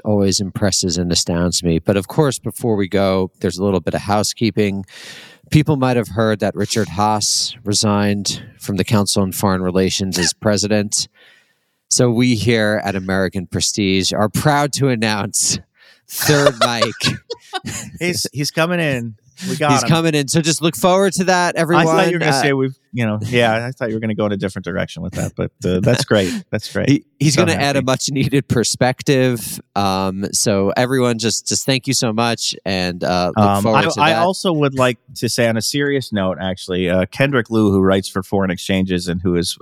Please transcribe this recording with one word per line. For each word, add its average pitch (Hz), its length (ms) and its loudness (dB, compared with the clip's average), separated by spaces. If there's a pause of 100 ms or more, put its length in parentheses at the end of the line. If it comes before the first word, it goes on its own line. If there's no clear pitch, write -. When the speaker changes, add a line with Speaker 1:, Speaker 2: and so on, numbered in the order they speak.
Speaker 1:
always 98 340 2
impresses 92 580 -2
and 87 140 0
astounds 85 500 0
me. 82 160 2
But 95 200 0
of 95 100 -2
course, 147 320 0
before 113 380 -4
we 101 100 0
go, 95 440 0 (100)
there's 85 160 -2
a 92 60 -4
little 95 180 0
bit 85 120 -4
of 80 80 -4
housekeeping. 101 840 -2 (680)
People 151 240 4
might 127 220 2
have 110 100 0
heard 107 320 0
that 98 160 0
Richard 101 320 -2
Haass 104 760 0
resigned 101 760 0 (160)
from 98 200 -4
the 92 80 0
Council 101 360 0
on 95 120 -2
Foreign 92 280 0
Relations 92 560 0
as 85 140 0
president. 104 760 0 (800)
So 123 200 2
we 123 260 2
here 107 500 2
at 98 100 -2
American 95 500 -2
Prestige 95 680 0
are 104 160 0
proud 147 440 0
to 135 140 0
announce 110 720 -2 (480)
Third 143 500 2
<laughs> 113 40 -6
Mike. 117 320 0 (1080)
Speaker 2:
He's, 170 320 -4
he's 139 200 -6
coming 175 280 0
in. 123 360 -4 (340)
We - 60 -4
got 151 160 2
Speaker 1:
He's 135 120 4
Speaker 2:
him. 117 60 0
Speaker 1:
coming 165 260 2
in. 143 120 0
So 170 140 2
just 156 200 -2
look 160 140 0
forward 190 380 4
to 190 120 -2
that, 180 300 2
everyone. 165 320 2
Speaker 2:
I 160 160 2
thought - 40 2
you 175 80 0
were 170 40 -2
gonna 156 120 0
Speaker 1:
Uh, 135 100 2
Speaker 2:
say 143 100 2
we've, 135 260 0 (140)
you 117 140 -2
know, 107 160 -2
yeah, 117 440 2
I 127 60 -6
thought 131 160 -6
you 110 80 -4
were 110 60 -4
gonna 110 120 -2
go 107 120 0
in 104 80 0
a 101 40 -2
different 98 280 -6
direction 87 360 -6
with 87 120 -8
that, - 200 -4
but, 90 180 -4 (120)
uh, 90 160 0
that's 120 240 2
great. 101 480 0
That's - 220 -6
great. 98 160 0
Speaker 1:
He, 143 160 2 (140)
he's 147 160 2
Speaker 2:
So 175 100 4
Speaker 1:
gonna 165 80 2
add 139 240 0
a - 20 2
Speaker 2:
happy. 127 60 -2
Speaker 1:
much 131 260 -2
needed 135 380 0
perspective. 127 1120 0 (160)
Um, 95 560 0
so 98 420 2
everyone, 123 440 2
just, 110 280 -2
just - 180 -2
thank 131 220 0
you 135 60 0
so 117 180 0
much, 117 420 -2 (120)
and, 90 360 -2
uh, 90 360 0
look 104 80 4
Speaker 2:
Um, 101 180 2
Speaker 1:
forward 113 140 2
Speaker 2:
I, 156 120 2
Speaker 1:
to 151 120 -2
Speaker 2:
I 151 80 4
Speaker 1:
that. 160 100 2
Speaker 2:
also 185 320 0
would 143 260 0
like 127 200 2 (180)
to 120 140 -4
say, 120 180 2
on 113 80 0
a 110 60 -2
serious 143 500 -2
note, 92 300 -2
actually, 92 480 -2
uh, 92 160 2
Kendrick 135 440 0
Lu, 107 220 4
who 98 80 4
writes 95 300 2
for 98 120 -4
Foreign 95 300 -2
Exchanges 92 560 -2
and 87 140 -4
who 90 140 0
is, 85 260 -2